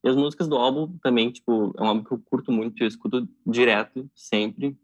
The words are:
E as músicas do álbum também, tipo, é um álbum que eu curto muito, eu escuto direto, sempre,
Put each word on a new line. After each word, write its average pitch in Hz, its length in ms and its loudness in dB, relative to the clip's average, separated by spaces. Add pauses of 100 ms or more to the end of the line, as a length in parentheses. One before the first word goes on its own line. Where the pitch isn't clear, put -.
E 127 40 4
as 131 80 4
músicas 143 320 0
do 151 80 0
álbum 143 420 0
também, 120 320 2
tipo, 110 460 0
é - 60 -4
um 107 60 2
álbum 110 160 0
que - 80 -8
eu 120 60 -4
curto 127 340 -4
muito, 113 300 -2
eu 117 40 2
escuto 113 420 -4 (160)
direto, 117 680 0
sempre, 110 680 -4